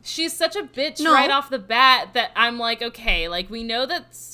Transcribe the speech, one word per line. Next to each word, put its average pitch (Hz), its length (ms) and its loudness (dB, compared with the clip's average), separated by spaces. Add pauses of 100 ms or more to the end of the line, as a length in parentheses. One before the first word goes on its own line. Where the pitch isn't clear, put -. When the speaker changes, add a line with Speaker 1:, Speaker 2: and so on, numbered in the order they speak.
Speaker 1:
she's 330 320 -6
such 349 220 -2
a 403 80 -4
bitch 294 360 -6
Speaker 2:
No. 311 140 4
Speaker 1:
right 277 160 6
off 277 220 0
the 262 80 -4
bat 233 540 2
that 233 220 -2
I'm 233 220 2
like, 233 240 -2
"Okay, 226 460 -2
like, 180 240 -4
we 226 120 -8
know 233 220 -2
that 330 320 -6 (160)